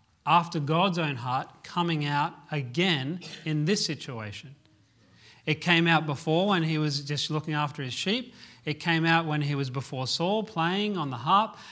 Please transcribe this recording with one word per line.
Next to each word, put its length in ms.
after 340
God's 380
own 180
heart, 320
coming 400
out 300
again 720
in 180
this 220
situation. 680
It 160
came 260
out 180
before 420
when 160
he 140
was 220
just 300
looking 240
after 280
his 120
sheep. 420
It 160
came 240
out 200
when 180
he 120
was 140
before 360
Saul 380
playing 540
on 140
the 60
harp. 380